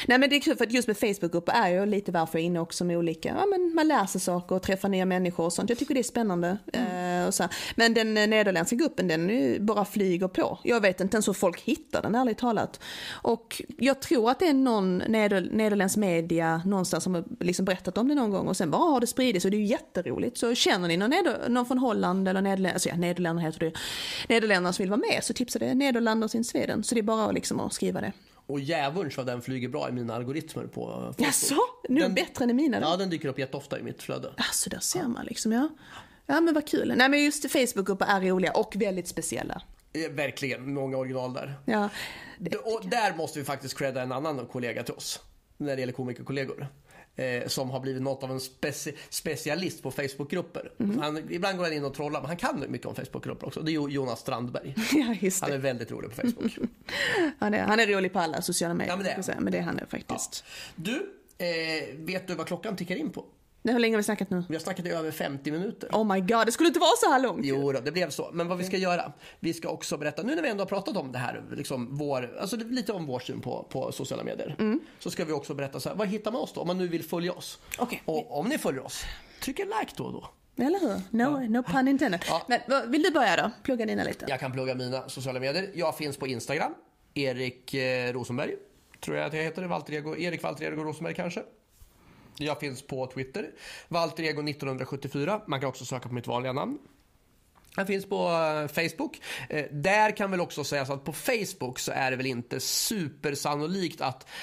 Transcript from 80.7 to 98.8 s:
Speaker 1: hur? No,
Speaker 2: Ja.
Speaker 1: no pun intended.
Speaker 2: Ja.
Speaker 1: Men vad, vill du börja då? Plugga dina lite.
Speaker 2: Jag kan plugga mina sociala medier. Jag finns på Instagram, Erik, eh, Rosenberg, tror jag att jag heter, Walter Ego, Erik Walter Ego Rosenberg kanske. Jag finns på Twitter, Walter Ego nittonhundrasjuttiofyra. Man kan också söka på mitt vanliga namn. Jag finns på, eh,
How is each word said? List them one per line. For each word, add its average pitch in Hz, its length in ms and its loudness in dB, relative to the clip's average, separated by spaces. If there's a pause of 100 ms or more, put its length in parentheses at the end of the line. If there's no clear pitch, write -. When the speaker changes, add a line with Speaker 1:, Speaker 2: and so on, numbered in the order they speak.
Speaker 1:
hur? 311 100 2 (200)
No, 226 140 2
Speaker 2:
Ja. 285 160 2 (100)
Speaker 1:
no 240 140 2
pun 262 240 2
intended. 262 400 4
Speaker 2:
Ja. 160 200 2
Speaker 1:
Men 240 200 4
vad, 233 220 2
vill 285 140 4
du 359 80 6
börja 240 240 6
då? 180 160 2 (120)
Plugga 233 220 0
dina 202 180 0
lite. - 260 -4
Speaker 2:
Jag 131 100 0
kan 131 120 -4
plugga 131 240 -2
mina 127 340 -4
sociala 127 300 -6
medier. 151 340 -2
Jag 160 240 0
finns 147 200 -4
på 139 100 -4
Instagram, 139 460 -2 (400)
Erik, 127 600 -2
eh, 127 400 0
Rosenberg, 127 420 -4 (440)
tror 147 180 -4
jag 151 100 0
att 147 60 -6
jag 156 100 -2
heter, 165 200 -4
Walter 170 300 -4
Ego, 151 240 -6
Erik 170 260 -4
Walter 156 280 -4
Ego 156 120 -6
Rosenberg 156 320 -6
kanske. 175 280 -4 (920)
Jag 147 220 -4
finns 135 220 -6
på 131 260 -6
Twitter, 131 420 -8 (380)
Walter 165 360 -2
Ego 151 180 0
nittonhundrasjuttiofyra. 143 1040 -4
Man 143 120 -2
kan 131 100 -2
också 127 160 -10
söka 127 220 -6
på 120 60 -6
mitt 123 140 -6
vanliga 123 260 -2
namn. 190 240 -4 (960)
Jag 190 120 -2
finns 196 180 -2
på, 196 100 -4
eh, 165 520 2 (200)